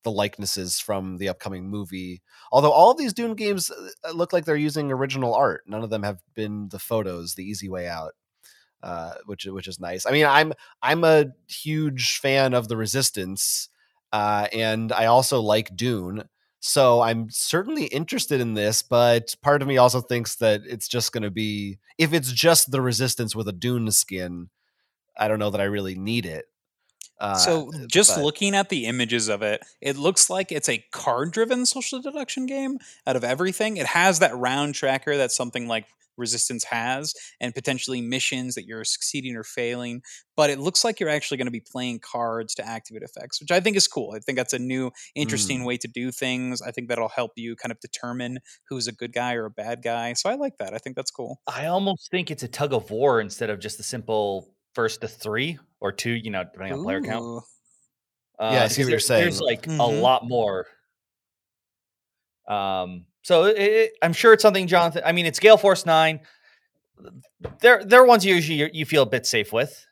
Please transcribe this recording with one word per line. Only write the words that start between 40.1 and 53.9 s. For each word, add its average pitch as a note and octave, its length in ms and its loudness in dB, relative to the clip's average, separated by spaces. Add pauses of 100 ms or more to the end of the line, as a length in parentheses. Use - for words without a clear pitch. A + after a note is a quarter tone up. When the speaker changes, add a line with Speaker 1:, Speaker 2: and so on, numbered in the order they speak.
Speaker 2:
but D3 140 4
it C#3 80 -4
looks D3+ 260 -2
like A3+ 160 -2
you're E3 80 -2
actually D3 300 -4
gonna B2 120 -4
be A#2 100 -8
playing B2 400 -10
cards A2+ 560 -6
to G#2 100 -10
activate A2+ 360 -14
effects, - 380 -12
which D3 100 -8
I F3+ 100 4
think G3+ 160 0
is F#3+ 120 4
cool. - 260 -6
I G#2+ 40 -10
think C3 180 -6
that's B2+ 160 -2
a B2+ 60 -2
new, B2+ 320 -4 (240)
interesting B2+ 480 -2
Speaker 1:
Mm. B2 40 -6
Speaker 2:
way B2 120 -4
to - 100 -8
do B2 220 -8
things. B2+ 500 -4
I B2 120 -12
think A#2+ 160 -10
that'll A#2 200 -2
help A#2 280 -6
you A#2 200 -10
kind A#2+ 160 -10
of - 80 -14
determine B2 600 -10 (280)
who's B2 180 -8
a A#2+ 60 -8
good A#2 220 -12
guy B2 200 -2
or A2+ 120 -4
a G#2+ 40 -10
bad A#2 320 -8
guy. A#2 320 -4
So - 140 -4
I A3+ 60 -2
like C#4 240 -8
that. G2 160 -10
I A2 40 -8
think C3 180 -12
that's - 140 -8
cool. B2+ 360 -14
Speaker 3:
I C#3 200 -8
almost F#3+ 440 -2
think F3+ 200 -6
it's D3+ 120 -10
a B2 60 -10
tug C#3+ 260 -4
of G#2+ 160 -2
war A#2 300 2
instead G#2+ 280 -6
of G#2 120 -4
just G#2 200 -10
a - 20 -12
simple G#2+ 720 -4 (200)